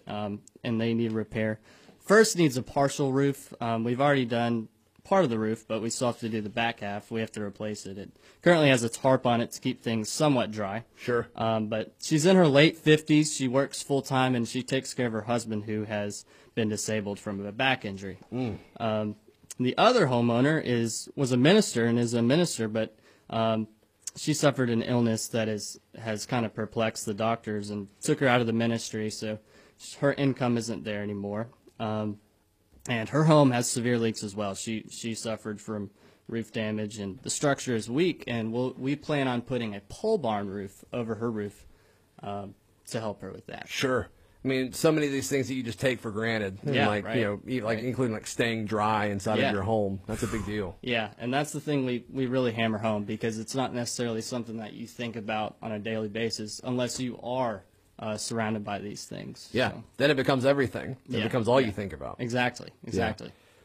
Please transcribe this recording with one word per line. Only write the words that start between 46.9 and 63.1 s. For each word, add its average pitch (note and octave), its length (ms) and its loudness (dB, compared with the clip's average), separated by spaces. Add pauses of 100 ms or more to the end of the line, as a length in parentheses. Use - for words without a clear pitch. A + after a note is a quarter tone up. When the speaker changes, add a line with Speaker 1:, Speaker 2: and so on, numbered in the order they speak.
Speaker 1:
right. A2 120 -2
Speaker 2:
you A#2+ 60 2
know, G2+ 240 -2
e-, B2 140 -2
like, A2 180 -2
Speaker 1:
Right. A2+ 60 -6
Speaker 2:
including, B2 280 0
like, G#2+ 120 -8
staying A2+ 420 -2
dry G#2 400 2
inside G#2 320 0
Speaker 1:
Yeah. C3+ 100 2
Speaker 2:
of A#2 40 0
your G2 100 0
home. G2+ 440 0
That's A2 160 -4
a A#2 40 -2
big G#2 180 -4
deal. G2+ 340 -4
Speaker 1:
<sighs> - 20 -16
Yeah, A#2 280 -2 (100)
and B2 140 -4
that's D3 180 0
the D3+ 80 -6
thing C#3+ 260 0
we, B2 240 -4
we C3 180 -2
really B2 260 2
hammer A2 240 0
home, G#2+ 260 0
because G#2+ 340 -4
it's A2 160 -8
not C3 200 -2
necessarily A#2+ 480 -4
something A2+ 360 -8
that G#2+ 160 -10
you A#2 140 -12
think A#2 300 -8
about G#2+ 440 -4
on A2+ 120 -6
a G#2+ 60 -6
daily A2 280 -4
basis G#2+ 560 -6
unless B2 380 -2
you B2 200 -6
are, A#2+ 420 -2 (360)
uh, G#2+ 160 -4
surrounded A2 480 -2
by G2+ 160 -4
these G#2 240 -10
things. - 480 -12
Speaker 2:
Yeah, B2 200 0
Speaker 1:
So. - 120 -12 (140)
Speaker 2:
then C#3 120 4
it D3 60 4
becomes C3 300 2
everything. C3+ 460 2 (180)
It B2 80 -4
Speaker 1:
Yeah, G#2+ 60 -2
Speaker 2:
becomes A2+ 260 0
all B2+ 100 6
Speaker 1:
yeah. B2+ 80 2
Speaker 2:
you G2+ 60 -4
think G2 180 -6
about. C2+ 280 -10
Speaker 1:
Exactly, B2 500 -2 (120)
Speaker 2:
Yeah. - 60 -14
Speaker 1:
exactly. A2+ 440 -2 (340)